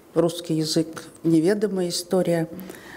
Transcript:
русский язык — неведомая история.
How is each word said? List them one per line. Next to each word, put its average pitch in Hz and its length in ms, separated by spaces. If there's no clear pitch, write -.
русский 165 400
язык — 160 480
неведомая 185 680
история. 170 600